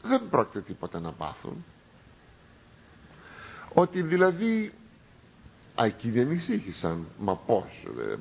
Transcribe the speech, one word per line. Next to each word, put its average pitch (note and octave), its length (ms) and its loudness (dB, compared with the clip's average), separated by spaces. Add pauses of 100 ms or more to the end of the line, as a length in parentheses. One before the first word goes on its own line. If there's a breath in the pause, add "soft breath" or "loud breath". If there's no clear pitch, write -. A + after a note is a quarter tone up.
δεν B3 260 2
πρόκειται A2 320 2
τίποτα F2 380 -8
να E2 120 -6
πάθουν, D#2 540 -10 (2000 loud breath)
ότι F3+ 280 4
δηλαδή, F#3 720 2 (1080)
α, A#2 40 4
εκείνοι A2+ 340 0
ανησύχησαν, A2 880 -2 (120)
"Μα F#2+ 160 0
πώς, - 500 -2 (140)
ε, G#1 220 -4